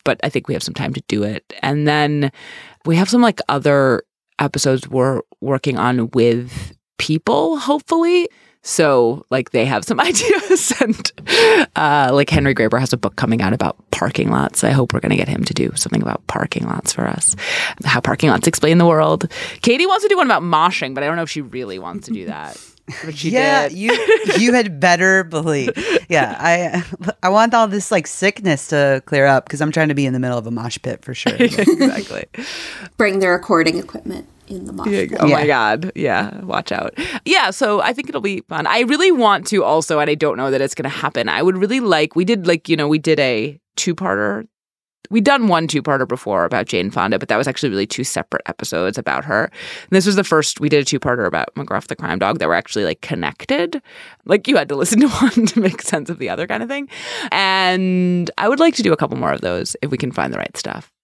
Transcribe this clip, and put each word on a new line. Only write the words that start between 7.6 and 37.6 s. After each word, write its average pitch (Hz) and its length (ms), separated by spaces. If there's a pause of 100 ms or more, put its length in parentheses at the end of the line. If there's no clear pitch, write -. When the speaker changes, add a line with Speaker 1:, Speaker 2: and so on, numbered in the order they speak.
Speaker 1:
So, 135 680
like, 127 200
they 117 140
have 113 180
some - 160
<laughs> 349 100
ideas. 392 720
And, - 320 (640)
uh, 143 380
like, 143 160
Henry 143 260
Graber 113 240
has 131 140
a 123 40
book - 200
coming 113 240
out 98 120
about - 220 (160)
parking - 380
lots. - 340
I 113 60
hope 127 240
we're - 60
gonna 104 180
get - 100
him - 180
to - 80
do - 220
something - 260
about - 260
parking - 400
lots - 260
for 60 140
us, - 280 (480)
how 135 160
parking - 300
lots - 180
explain 165 300
the 175 80
world. 160 440 (320)
Katie 269 260
wants 381 180
to 415 40
do 392 80
one 320 100
about 175 160
moshing, 160 520
but 139 80
I 143 40
don't 165 100
know 165 60
if 151 60
she 151 120
really 110 380
wants 90 280
to 117 60
do 95 140
that. 76 360
Speaker 2:
<laughs> - 40 (380)
Speaker 1:
But 156 100
she 143 140
Speaker 2:
Yeah, 262 400
Speaker 1:
did. 165 80
Speaker 2:
you, 214 160 (440)
you 240 160
had 202 280
better 185 420
believe. 156 460 (400)
Yeah, 135 280
I, 170 460 (400)
I 185 60
want 220 240
all 226 160
this, 196 200
like, 180 160
sickness 190 640
to 139 360
clear 139 220
up 135 200
'cause 143 140
I'm 151 100
trying 156 180
to 147 40
be 139 120
in 127 60
the 127 80
middle 123 180
of 110 80
a 117 60
mosh 117 300
pit - 240
for 131 80
sure. - 220
Speaker 1:
<laughs> - 40
Exactly. 240 840 (720)
Speaker 3:
Bring 196 220
the 190 100
recording 170 480
equipment - 500 (200)
in 190 180
the - 80
mosh 196 160
Speaker 1:
Yeah, 196 180
Speaker 3:
pit. - 140
Speaker 1:
oh - 60
my 147 140
Speaker 2:
Yeah. 147 60
Speaker 1:
God. 131 480
Yeah, 123 480
watch - 300
out. - 200 (300)
Yeah, 285 280
so 208 300